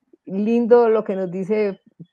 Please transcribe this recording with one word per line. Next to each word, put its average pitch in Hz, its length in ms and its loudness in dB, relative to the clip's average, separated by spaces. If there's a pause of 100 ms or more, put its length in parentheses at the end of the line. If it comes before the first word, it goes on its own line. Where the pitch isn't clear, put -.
(260)
Lindo 233 600 2
lo 220 160 2
que 202 120 -4
nos 190 140 -6
dice 190 500 -4 (320)